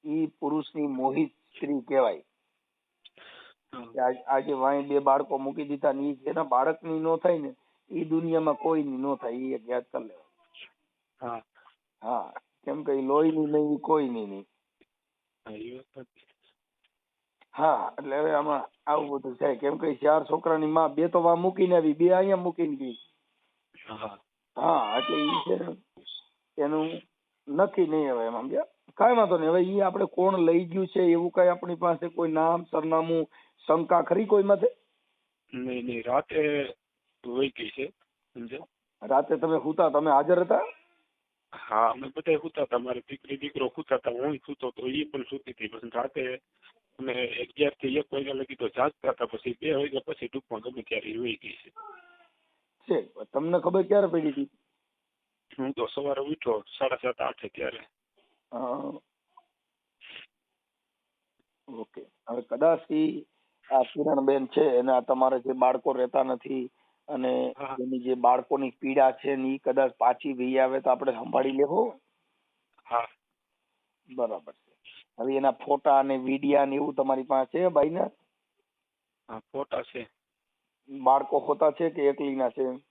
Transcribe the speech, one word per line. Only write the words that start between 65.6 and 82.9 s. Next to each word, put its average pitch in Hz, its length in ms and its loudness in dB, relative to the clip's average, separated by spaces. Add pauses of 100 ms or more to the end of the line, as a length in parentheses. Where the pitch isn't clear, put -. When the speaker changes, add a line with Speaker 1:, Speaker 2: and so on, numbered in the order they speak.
Speaker 1:
રહેતા 127 300 0
નથી 131 480 -4 (360)
અને 127 500 -2
Speaker 2:
હા. 135 220 -8
Speaker 1:
એની 127 200 -4
જે 127 160 0
બાળકોની 127 560 2
પીડા 135 400 4
છે 135 240 -4
ને, 131 120 -2
ઈ 135 100 -2
કદાચ 131 400 2
પાછી 127 360 0
વહી 127 260 0
આવે 131 220 2
તો 135 80 0
આપણે 131 220 2
સંભાળી 127 400 -2
લેવો? 143 300 2 (1040)
Speaker 2:
હા. 117 220 -2 (1000)
Speaker 1:
બરાબર 113 440 -6
છે. - 180 -20 (460)
હવે 135 180 -4
એના 135 160 2
ફોટા 139 480 2
અને 135 180 0
વીડિયા 139 480 2
ને 139 100 -4
એવું 143 200 -2
તમારી 135 280 0
પાસે 135 340 -2
છે 180 120 2
બાઈના? 165 400 2 (1200)
Speaker 2:
હા, 113 120 -12 (100)
ફોટા 139 320 -6
છે. 123 180 -12 (880)
Speaker 1:
બાળકો 139 500 2
હોતા 147 320 2
છે 165 180 -2
કે 156 120 -4
એકલીના 139 480 0
છે? 131 140 -4 (280)